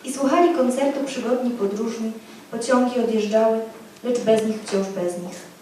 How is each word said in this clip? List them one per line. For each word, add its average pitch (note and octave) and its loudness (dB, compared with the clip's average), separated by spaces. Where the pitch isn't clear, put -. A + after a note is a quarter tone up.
I C4 -8
słuchali D#4+ 4
koncertu C4 0
przygodni B3 -2
podróżni, A3 -4
pociągi B3 2
odjeżdżały, A3 2
lecz A#3+ 0
bez G#3+ 2
nich A3 -4
wciąż G3 -2
bez F3 -4
nich. - -12